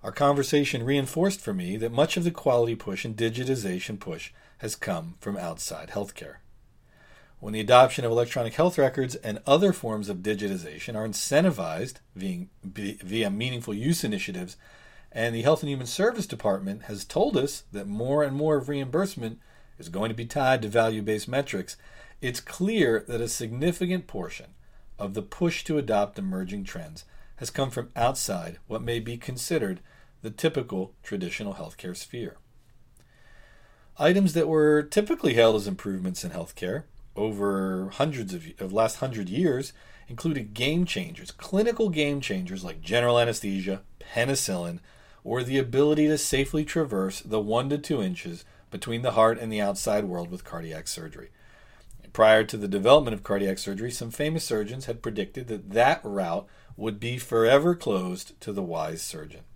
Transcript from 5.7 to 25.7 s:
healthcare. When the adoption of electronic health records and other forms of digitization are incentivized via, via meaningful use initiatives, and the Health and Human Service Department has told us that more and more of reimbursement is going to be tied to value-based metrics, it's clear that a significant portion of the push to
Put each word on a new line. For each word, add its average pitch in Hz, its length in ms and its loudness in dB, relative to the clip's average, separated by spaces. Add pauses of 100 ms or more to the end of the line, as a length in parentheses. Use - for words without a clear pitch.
healthcare. 92 460 -8 (1000)
When 107 140 -8
the 110 80 -2
adoption 127 420 8
of 117 80 0
electronic 117 440 0
health 175 220 4
records 131 380 2
and 107 320 -6
other 175 240 6
forms 107 380 -2
of 98 80 -4
digitization 95 760 -4
are 110 120 -4
incentivized 113 920 0 (160)
via, 92 320 -6 (180)
via 101 640 -4
meaningful 117 440 -4
use 135 300 0
initiatives, 98 540 -6 (520)
and 117 240 -2
the 113 100 -4
Health 151 180 4
and 147 80 -4
Human 131 180 -4
Service 220 400 0
Department 98 560 -4
has 104 220 -10
told 208 320 2
us 135 340 -2
that 101 160 -10
more 127 360 0
and 135 120 -2
more 151 220 2
of 127 100 -2
reimbursement 139 720 -4 (400)
is 80 80 -16
going 98 220 -2
to 110 60 -4
be 117 100 -6
tied 131 380 4
to 107 40 -4
value-based 107 640 2
metrics, 120 480 -4 (420)
it's 123 220 -6
clear 170 680 2
that 117 140 -2
a 117 80 -2
significant 165 800 -2
portion - 400 -10 (520)
of 98 140 -6
the 107 80 -4
push - 420 -2
to 156 140 0